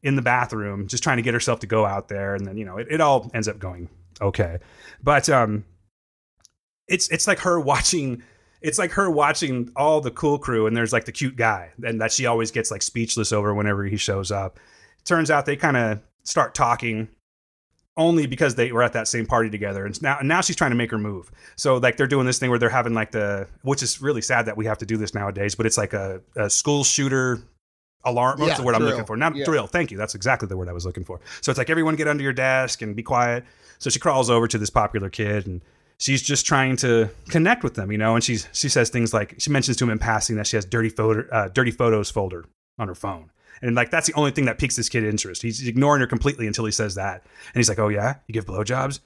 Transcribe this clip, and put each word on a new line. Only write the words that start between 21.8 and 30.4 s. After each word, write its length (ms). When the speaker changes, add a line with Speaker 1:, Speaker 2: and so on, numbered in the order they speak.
Speaker 1:
they're 100
doing 200
this 120
thing 120
where 80
they're 100
having, 260
like, 180
the, 360
which 200
is 200
really 200
sad 240
that 100
we 100
have 120
to 80
do 100
this 180
nowadays, 400
but 120
it's 120
like 160
a, 260
a 140
school 340
shooter 580
alarm. 340
What's 120
Speaker 2:
Yeah, 40
Speaker 1:
the 60
word 120
I'm 60
Speaker 2:
drill. 120
Speaker 1:
looking 140
for? 100
Not 200
Speaker 2:
Yeah. 80
Speaker 1:
drill. 220
Thank 240
you. 80
That's 160
exactly 340